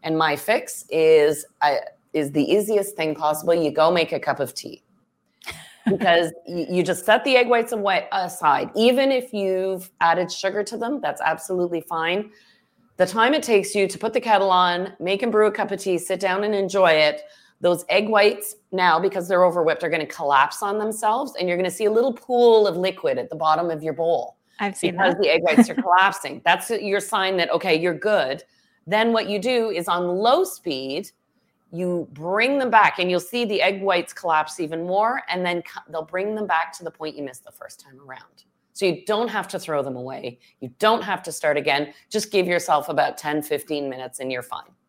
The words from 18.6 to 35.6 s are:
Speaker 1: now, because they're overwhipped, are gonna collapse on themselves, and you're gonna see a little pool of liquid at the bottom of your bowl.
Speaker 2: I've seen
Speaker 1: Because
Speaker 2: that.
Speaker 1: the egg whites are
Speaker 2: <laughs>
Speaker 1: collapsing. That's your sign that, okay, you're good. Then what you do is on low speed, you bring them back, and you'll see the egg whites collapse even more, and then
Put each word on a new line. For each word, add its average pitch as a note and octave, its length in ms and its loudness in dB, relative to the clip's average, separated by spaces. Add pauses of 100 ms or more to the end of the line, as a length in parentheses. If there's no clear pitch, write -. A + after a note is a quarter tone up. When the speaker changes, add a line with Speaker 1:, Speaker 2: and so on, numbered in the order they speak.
Speaker 1:
now, F3+ 260 4
because F3+ 300 -2
they're F#3 120 4
overwhipped, E3+ 420 2
are E3+ 60 -4
gonna D#3 180 -2
collapse C#3+ 560 2
on G3+ 160 -2
themselves, A3 600 -2
and F3+ 100 -2
you're F3 80 0
gonna F3+ 140 -2
see G3+ 140 -6
a G#3 80 4
little A#3+ 200 2
pool A#3 540 6
of F3 100 0
liquid F3+ 420 -2
at A#2+ 120 -6
the D#3 60 -10
bottom D#3+ 340 2
of D#3 120 -6
your D#3 100 -4
bowl. D3+ 440 -2 (220)
Speaker 2:
I've D3+ 180 -4
seen F3+ 160 -2
Speaker 1:
Because F3+ 220 2
Speaker 2:
that. F#3 80 -2
Speaker 1:
the E3 80 2
egg E3 120 2
whites F3 280 4
are - 40 -8
Speaker 2:
<laughs> C4 80 -4
Speaker 1:
collapsing. F#3 640 0
That's F3+ 260 2
your G3+ 300 -2
sign G3 360 -2
that, E3+ 140 0
okay, F3 280 0
you're E3+ 160 0
good. E3 480 -2 (440)
Then G#3+ 260 2
what A3 160 0
you G3+ 100 -2
do A3+ 320 -2
is F3 180 -4
on F3+ 200 0
low A3+ 360 2
speed, C3+ 680 -8 (600)
you F3 400 -4
bring G3+ 460 0
them B3+ 120 -2
back, G3+ 280 4
and F#3 120 0
you'll F3+ 100 2
see A#3+ 240 -4
the G3 160 -2
egg F#3+ 220 0
whites F3+ 320 0
collapse D#3 460 -2
even E3 260 -6
more, G#3+ 420 0
and F3+ 160 -4
then F3 180 -2